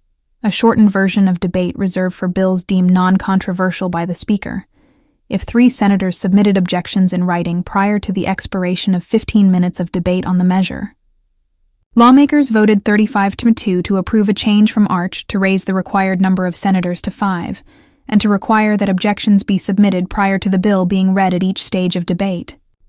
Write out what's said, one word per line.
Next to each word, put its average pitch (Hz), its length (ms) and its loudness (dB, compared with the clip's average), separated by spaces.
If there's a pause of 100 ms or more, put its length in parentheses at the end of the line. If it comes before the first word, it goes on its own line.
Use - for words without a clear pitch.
(440)
a 208 80 0
shortened 214 400 2
version 190 360 2
of 180 120 0
debate 180 400 -4
reserved 185 360 -2
for 185 120 -6
bills 185 360 0
deemed 185 280 2
non-controversial 185 960 0
by 170 180 -4
the 180 80 -6
Speaker, - 540 -6 (640)
if 196 140 -4
three 247 260 2
senators 196 480 0
submitted 196 400 2
objections 180 560 0
in 180 100 -2
writing 175 400 -2
prior 208 360 0
to 196 120 -8
the 190 160 -2
expiration 185 680 -2
of 175 100 -2
fifteen 208 460 2
minutes 180 300 0
of 170 140 -6
debate 180 320 -2
on 180 140 0
the 180 40 0
measure. 185 520 -2 (1000)
Lawmakers 269 540 6
voted 214 360 2
thirty-five 208 520 0
to 226 160 2
two 180 300 -2
to 196 140 -2
approve 208 320 0
a 208 40 2
change 214 380 2
from 208 180 2
Arch 180 380 -4
to 196 120 -4
raise 190 260 0
the 190 80 -2
required 190 480 -2
number 185 240 2
of 175 100 -4
senators 180 460 0
to 190 100 -6
five, 190 520 -6 (440)
and 208 140 2
to 214 80 0
require 214 460 0
that 202 140 0
objections 202 540 2
be 196 140 0
submitted 196 520 0
prior 196 300 -2
to 190 100 -4
the 190 100 2
bill 190 260 2
being 190 280 0
read 190 200 0
at 180 100 -2
each 190 200 -2
stage 180 320 -2
of 175 100 -4
debate. 180 520 -6 (320)